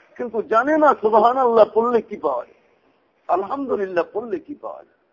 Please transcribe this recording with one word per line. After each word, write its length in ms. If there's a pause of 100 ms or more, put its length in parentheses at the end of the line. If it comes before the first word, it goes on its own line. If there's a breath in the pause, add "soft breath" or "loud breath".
(160)
কিন্তু 260
জানে 340
না 240
সুবহানাল্লাহ 640 (100)
পড়লে 280
কি 140
পাওয়া 280
যায়, 100 (760)
আলহামদুলিল্লাহ 840
পড়লে 260
কি 160
পাওয়া 300
যায়। 140 (140)